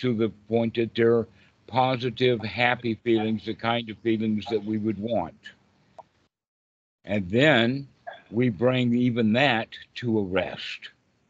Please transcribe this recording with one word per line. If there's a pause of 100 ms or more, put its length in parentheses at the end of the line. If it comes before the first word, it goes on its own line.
to
the (180)
point
that
they're (400)
positive,
happy (100)
feelings,
the
kind
of
feelings
that
we
would
want. (1700)
And
then (420)
we
bring
even
that (280)
to
a
rest, (400)